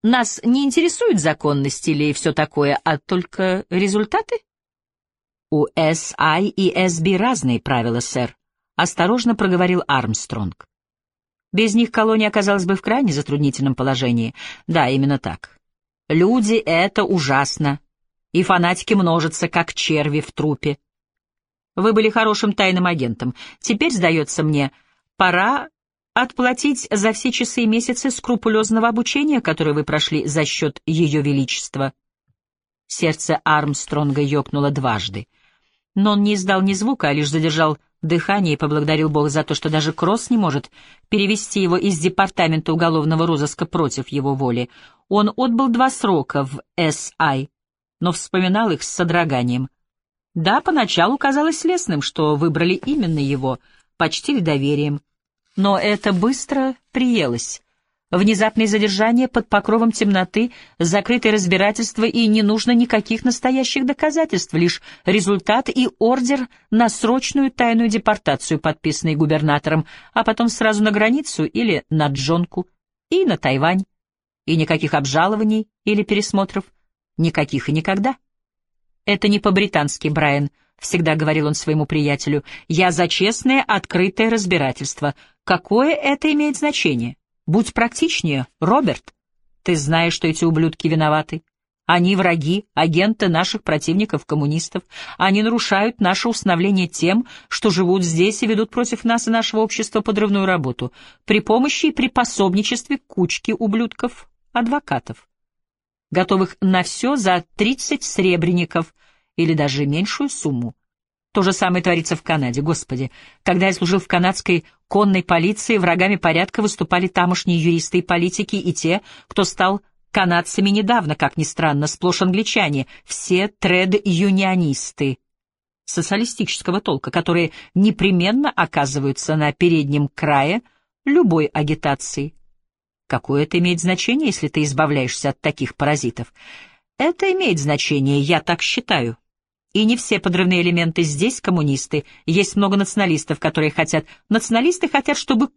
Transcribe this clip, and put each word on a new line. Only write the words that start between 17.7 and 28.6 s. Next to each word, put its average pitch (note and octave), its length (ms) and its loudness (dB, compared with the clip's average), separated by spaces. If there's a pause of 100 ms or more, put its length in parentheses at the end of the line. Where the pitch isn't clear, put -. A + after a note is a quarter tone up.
И F3 120 2
фанатики F3+ 500 0
множатся, E3+ 540 0
как E3+ 260 -2
черви D3+ 460 -2
в - 140 -8
трупе. D3 440 -4 (1000)
Вы G#3 180 2
были G#3+ 180 4
хорошим G#3+ 420 0
тайным F#3 320 2
агентом. B2+ 480 -2 (260)
Теперь, C4 320 -2
сдается E3 520 0
мне, C#3+ 280 0 (460)
пора G3 520 2 (440)
отплатить B3 760 -2
за G#3+ 200 0
все A3 200 -4
часы A#3+ 320 -2
и - 20 2
месяцы A#3 460 0
скрупулёзного A3 760 0